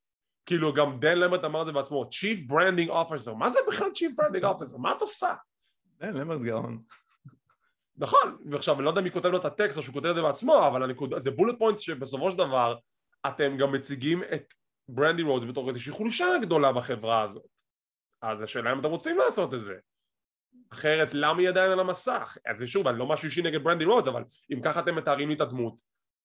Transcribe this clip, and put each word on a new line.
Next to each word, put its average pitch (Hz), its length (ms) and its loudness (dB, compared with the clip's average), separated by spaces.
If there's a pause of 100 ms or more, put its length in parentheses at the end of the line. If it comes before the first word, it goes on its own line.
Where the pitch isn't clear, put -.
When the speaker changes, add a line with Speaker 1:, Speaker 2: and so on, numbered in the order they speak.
(460)
Speaker 1:
כאילו, 156 280 2
גם 135 260 2
דן 160 180 4
למברט 180 280 2
אמר 156 160 -2
את 160 40 -4
זה 156 60 -6
בעצמו, 139 400 -2
"Chief 190 400 -6
Branding 170 380 4
Officer." 156 440 -2
מה 127 160 0
זה 370 180 2
בכלל 392 280 -2
Chief 294 260 -2
Branding 294 220 0
Officer? 165 340 -4
מה - 200 -2
את - 40 -6
עושה? - 340 -4 (600)
Speaker 2:
דן 196 160 -6
למברט 151 280 -6
גאון. 113 420 -4 (1120)
Speaker 1:
נכון, - 400 2 (140)
ועכשיו, 143 240 0
אני 135 80 -2
לא 147 60 2
יודע 175 120 2
מי 180 100 -2
כותב 180 180 0
לו 180 80 4
את 175 80 -2
הטקסט 156 320 -2
או 151 60 -6
שהוא 123 100 -12
כותב 143 140 -4
את 175 80 2
זה 170 60 -2
בעצמו, 185 460 6
אבל 127 160 2
הנקודה, 131 360 -4
זה 131 120 -2
בולט 226 280 2
פוינט 220 200 2
שבסופו 135 520 -4
של 175 60 -8
דבר, 127 400 2 (500)
אתם 139 300 0
גם 139 140 2
מציגים 139 520 -2
את - 300 -8 (360)
ברנדי 151 320 2
רודס 131 280 0
בתור 127 200 -4
איזושהי 123 220 -8
חולשה 233 360 -2 (140)
גדולה 156 320 4
בחברה 113 480 0
הזאת. 104 240 -6 (760)
אז 110 200 -6
השאלה 117 320 -4
אם 135 60 -2
אתם 143 80 0
רוצים 170 300 -4
לעשות 175 360 2
את 123 80 -6
זה. 101 140 -12 (920)
אחרת, 156 440 2
למה 151 260 2
היא 180 100 4
עדיין 185 220 4
על 185 80 2
המסך? 185 640 -4
אז 110 140 -6
זה 123 80 -6
שוב, 180 200 0
אני 117 120 0
לא 127 80 -2
משהו 156 180 -2
אישי 156 160 -2
נגד 160 220 0
ברנדי 165 220 2
רודס, 214 220 4
אבל 117 160 -2 (300)
אם 127 100 -4
ככה 160 160 0
אתם 170 160 0
מתארים 147 340 0
לי 151 60 0
את 151 60 0
הדמות, 123 400 -4 (440)